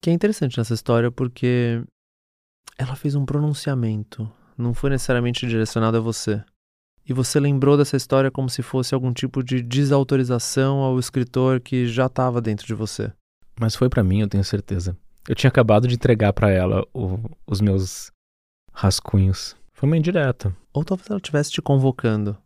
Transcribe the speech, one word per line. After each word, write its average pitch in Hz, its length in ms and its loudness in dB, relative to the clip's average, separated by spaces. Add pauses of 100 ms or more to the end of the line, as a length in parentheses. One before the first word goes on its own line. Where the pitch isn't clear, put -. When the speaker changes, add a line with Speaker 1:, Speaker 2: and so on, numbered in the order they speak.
Speaker 1:
Que 170 80 0
é - 20 4
interessante 170 460 0
nessa 117 160 -2
história 117 360 0
porque 123 720 -2 (920)
ela 131 200 -6
fez 143 180 -4
um 143 100 0
pronunciamento, 127 1040 -2 (260)
não 120 180 -2
foi 139 160 0
necessariamente 120 560 -2
direcionado 113 500 0
a 113 40 2
você. 110 420 -4 (680)
E 135 40 -2
você 127 260 0
lembrou 143 380 4
dessa 143 200 2
história 135 340 2
como 131 200 -4
se - 120 -8
fosse 127 300 -2
algum 127 200 0
tipo 131 300 -4
de 127 200 -2
desautorização 135 1160 0
ao 131 200 0
escritor 127 600 0
que 123 260 -2
já 123 220 0
tava 127 320 0
dentro 110 260 -4
de 113 80 -4
você. 104 380 -6 (460)
Speaker 2:
Mas 113 180 0
foi 127 120 4
pra 127 140 2
mim, 95 180 4
eu 104 80 0
tenho 98 140 0
certeza. 95 540 -4 (320)
Eu 117 60 0
tinha 131 140 2
acabado 117 380 4
de 123 80 2
entregar 113 380 2
pra 104 180 2
ela 92 420 0
o, 98 260 -4 (280)
os 101 140 -2
meus 95 500 -2 (640)
rascunhos. - 840 0 (160)
Foi - 160 -2
uma 160 80 4
indireta. 147 580 0 (180)
Speaker 1:
Ou 151 120 -2
talvez 185 240 -6
ela 208 120 -4
tivesse 147 320 -2
te - 100 -6
convocando 117 840 0